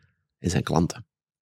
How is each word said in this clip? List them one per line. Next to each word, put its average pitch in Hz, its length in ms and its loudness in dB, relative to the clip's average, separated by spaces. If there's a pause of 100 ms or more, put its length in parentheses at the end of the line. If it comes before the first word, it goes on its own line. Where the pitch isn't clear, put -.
(400)
en - 100 -2
zijn 92 140 2
klanten. 82 420 0 (360)